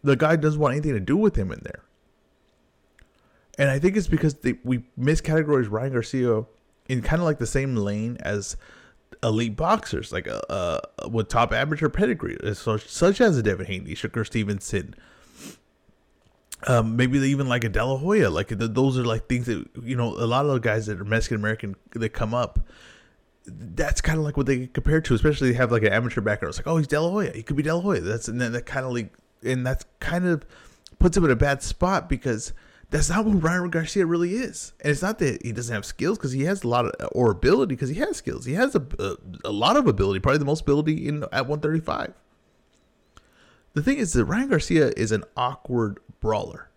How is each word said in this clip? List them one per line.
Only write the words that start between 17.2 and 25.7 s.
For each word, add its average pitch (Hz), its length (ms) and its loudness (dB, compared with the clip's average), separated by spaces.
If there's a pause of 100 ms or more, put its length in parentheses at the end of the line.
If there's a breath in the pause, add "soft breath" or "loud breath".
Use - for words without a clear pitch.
like, 120 140 0
a 110 60 0
De 107 140 0
La 131 140 0
Hoya. 165 320 4
Like, 85 200 0
th-, 110 220 -2
those 131 240 2
are, 127 80 0
like, 113 240 -2
things 123 200 -2
that, 101 200 -4 (140)
you 123 140 -6
know, 120 140 0
a 117 180 -2
lot 131 180 2
of 143 60 2
the 131 80 2
guys 110 260 0
that 104 160 -6
are - 20 -8
Mexican 110 340 0
American 107 380 -4 (180)
that 113 160 -4
come 113 260 -4
up, 120 240 0 (880 loud breath)
that's - 520 -4
kinda, 160 220 0
like, 147 160 -2
what 139 80 0
they 131 140 2
get 127 160 -10
compared 156 300 2
to, 123 100 4
especially 135 340 2
they 117 80 2
have, 123 140 2